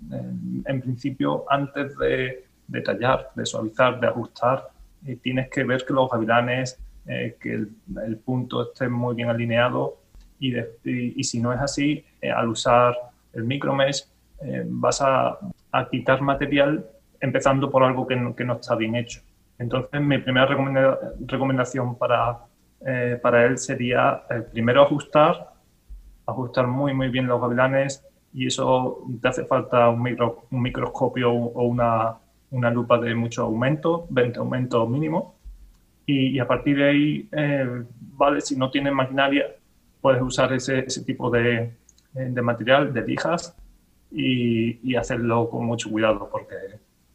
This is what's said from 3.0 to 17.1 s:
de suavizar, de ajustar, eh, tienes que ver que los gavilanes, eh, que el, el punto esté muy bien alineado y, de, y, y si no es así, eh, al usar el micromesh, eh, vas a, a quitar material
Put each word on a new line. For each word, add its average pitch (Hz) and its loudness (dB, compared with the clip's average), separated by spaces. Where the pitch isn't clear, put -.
de 117 -6
suavizar, 120 0
de 120 -2
ajustar, 120 -2
eh, 123 -8
tienes 127 -4
que 139 -2
ver 123 -2
que 147 -4
los 131 2
gavilanes, 120 0
eh, 120 -6
que 120 -6
el, 110 -6
el 113 -6
punto 120 -4
esté - -6
muy 120 -2
bien 120 -4
alineado 120 0
y, 131 -2
de, 117 -6
y, 123 -4
y - -4
si 117 -4
no 120 0
es 120 -2
así, 143 -2
eh, 139 -4
al 120 0
usar 120 4
el 113 -8
micromesh, 139 0
eh, 131 -8
vas 120 0
a, 131 2
a 131 0
quitar 131 2
material 139 2